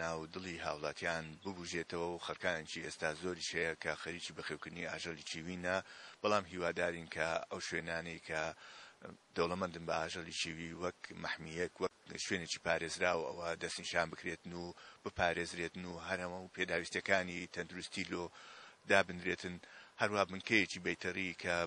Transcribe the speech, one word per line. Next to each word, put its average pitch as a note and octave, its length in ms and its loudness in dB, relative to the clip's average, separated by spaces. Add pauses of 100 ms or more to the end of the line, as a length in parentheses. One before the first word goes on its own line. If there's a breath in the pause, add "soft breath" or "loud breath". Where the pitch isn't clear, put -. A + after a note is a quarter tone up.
ناو E2 180 0 (140)
دڵی F2+ 320 -6
هاوڵاتیان D#2+ 600 0 (180)
ببوژێتەوە F2 640 -2
و E2+ 160 -4
خەرکانێکی D#2+ 600 -2
ئێستا D#2 240 -2 (120)
زۆری F2+ 280 -2
شەیە E2 320 2
کە D#2+ 100 0 (100)
خەریکی E2+ 360 -6
بەخێوکردنی E2 540 -6
ئاژەڵی D#2+ 380 -4
چیوینە، F2+ 480 0 (440 loud breath)
بەڵام G#2 300 6
هیوادارین F2 640 2
کە E2 120 4 (220)
ئەو - 180 -4
شوێنانەی E2 600 -2
کە D#2 140 0 (960 loud breath)
دەوڵەمەندن F2 540 2
بە E2 100 4
ئاژەڵی E2+ 420 -2
چیوی E2 400 -4
وەک F2 180 0 (240)
مەحمیەک، D#2+ 580 -2
وەک F#2 120 2 (320)
شوێنێکی F2+ 400 0
پارێزراو E2 640 4
ئەوە E2+ 180 -4 (140)
دەستنیشان E2+ 480 2
بکرێتن E2+ 440 -6
و F2 200 -4 (300 loud breath)
بپارێزرێتن F2 840 0
و F2 80 -4 (140)
هەر F#2 160 0
هەموو F2+ 320 -6
پێداویستەکانی F2+ 960 2
تەندروستی F2 580 -4
لۆ F2 120 0 (640 loud breath)
دابنرێتن، F2+ 680 4 (460 loud breath)
هەروە G#2 280 6
بنکەیەکی F#2+ 560 4
بەیتەری F2+ 560 0
کە F2 120 2 (140)